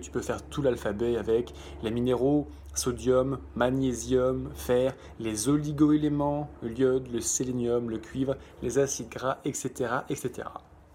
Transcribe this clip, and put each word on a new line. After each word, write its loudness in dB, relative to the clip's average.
tu -14
peux -2
faire -6
tout -4
l'alphabet 2
avec, 0
les -2
minéraux, 2
sodium, 2
magnésium, 2
fer, 2
les -2
oligoéléments, 2
l'iode, 2
le -2
sélénium, 0
le -2
cuivre, -2
les -2
acides 0
gras, -2
et -2
cetera, -4
et -4
cetera. -8